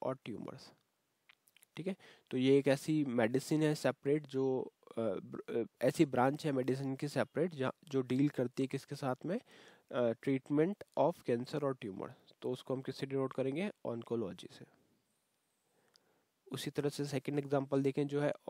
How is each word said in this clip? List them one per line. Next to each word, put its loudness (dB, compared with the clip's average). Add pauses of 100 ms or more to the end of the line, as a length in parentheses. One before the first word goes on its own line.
or -2 (120)
tumors। -10 (1160)
ठीक -6
है, -4 (340)
तो -2
ये 8
एक 4
ऐसी 2
मेडिसिन 2
है 4
सेपरेट 0
जो, -2 (160)
अ, -6
ब्र-, -4
अ, -2
ऐसी 4
ब्रांच 2
है 0
मेडिसिन 0
की -6
सेपरेट -2
जहाँ, -2 (140)
जो 0
डील 2
करती -2
है 0
किसके -6
साथ -4
में? -4 (520)
अ, 2
treatment 0 (160)
of 2
cancer -2
और -2
ट्यूमर। -10 (280)
तो -2
उसको -4
हम -4
किससे -6
डिनोट 0
करेंगे? -2 (160)
oncology -4
से। -20 (1700)
उसी -6
तरह -2
से -4
सेकंड -2
एग्जांपल 2
देखें 2
जो -2
है 2 (180)